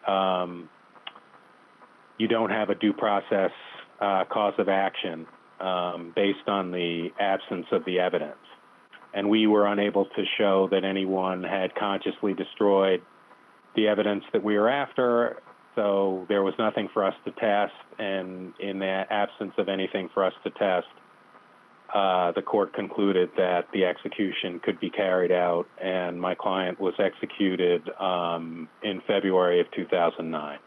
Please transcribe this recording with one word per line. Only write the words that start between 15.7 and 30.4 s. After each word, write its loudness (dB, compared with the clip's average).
so 0
there 2
was 0
nothing 0
for 0
us 0
to -6
test, 0
and -6
in -6
the -2
absence -4
of 0
anything -2
for 2
us 2
to -4
test, 0
uh, 2
the -2
court 0
concluded 0
that 2
the 2
execution -4
could -4
be -4
carried 2
out, 2
and -4
my -2
client -2
was 0
executed, 0
um, -4
in -6
February 4
of 0
two -6
thousand 0
nine. -8